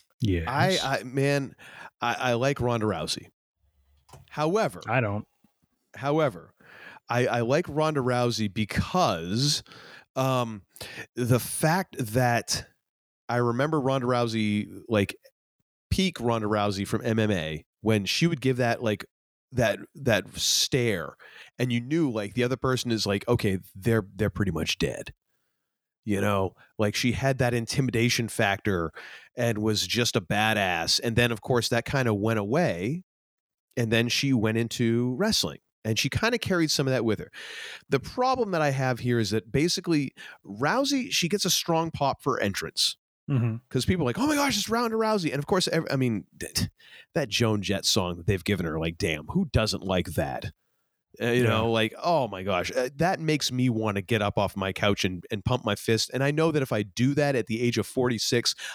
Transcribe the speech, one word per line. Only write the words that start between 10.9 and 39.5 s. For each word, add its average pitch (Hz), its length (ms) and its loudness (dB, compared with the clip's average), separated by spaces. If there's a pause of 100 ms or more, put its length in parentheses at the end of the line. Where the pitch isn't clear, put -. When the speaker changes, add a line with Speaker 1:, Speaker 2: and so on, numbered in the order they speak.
Speaker 2:
the 120 260 4
fact - 580 -2
that 117 680 0 (640)
I 120 80 -2
remember 127 440 2
Ronda 131 260 0
Rousey, 110 640 0 (200)
like, 104 280 2 (760)
peak 190 300 2
Ronda 117 280 2
Rousey 104 380 2
from 110 180 -2
M 113 140 2
M 107 120 4
A, 78 340 -2 (160)
when 107 240 2
she 165 220 0
would 165 140 0
give 127 180 0
that, 117 240 0
like, 107 240 -2 (460)
that, 110 260 2 (160)
that 120 420 2
stare, 104 800 0 (420)
and 123 140 0
you 120 80 2
knew, 143 300 0
like, 104 240 -4
the 120 100 0
other 123 120 0
person 127 340 0
is 107 160 0
like, 101 220 0
"Okay, 110 300 2 (160)
they're, 110 300 0 (100)
they're 104 160 0
pretty 98 220 0
much 80 260 -2
dead." - 340 -4 (920)
You 98 160 0
know, 101 340 2 (240)
like, 104 160 2
she 123 180 0
had 131 260 0
that 120 160 2
intimidation 117 720 0
factor 98 640 0 (440)
and 117 220 0
was 107 280 0
just 110 280 0
a 117 60 0
badass. 98 800 0
And 117 140 -2
then, 120 160 4
of 107 80 -6
course, 120 300 0
that 117 140 0
kinda 123 300 2
went 110 240 2
away, 117 640 0 (760)
and 117 140 0
then 117 180 4
she 135 240 0
went 110 240 2
into 117 640 0
wrestling, 208 400 0 (260)
and 110 140 0
she 139 100 0
kinda 233 300 0
carried 170 320 0
some 139 160 0
of 131 60 2
that 120 120 2
with 107 140 2
her. - 120 -12 (580)
The 135 120 2
problem 247 520 0
that 160 100 2
I 147 80 2
have 131 300 0
here 120 180 2
is 104 120 0
that 110 200 -2